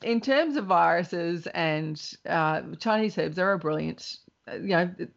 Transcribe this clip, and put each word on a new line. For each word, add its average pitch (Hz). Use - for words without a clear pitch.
in 233
terms 285
of 214
viruses 170
and, 156
uh, 156
Chinese 220
herbs 160
are 190
a 180
brilliant, 156
uh, -
you 196
know, 175